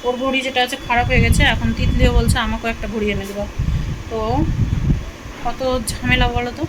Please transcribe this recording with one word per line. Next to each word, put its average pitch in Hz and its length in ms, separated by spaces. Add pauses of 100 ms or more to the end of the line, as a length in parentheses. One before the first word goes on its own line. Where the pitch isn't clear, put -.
ওর 247 140
ঘড়ি 262 240
যেটা 254 220
আছে 262 140 (100)
খারাপ 240 180
হয়ে 240 160
গেছে, 233 220
এখন 226 300
তিতলিও 254 400
বলছে, 233 260
"আমাকেও 226 300
একটা 220 180
ঘড়ি 208 240
এনে 196 140
দেবো।" 202 220 (640)
তো 226 360 (1000)
কত 254 440
ঝামেলা 247 400
বলো 240 300
তো। 285 120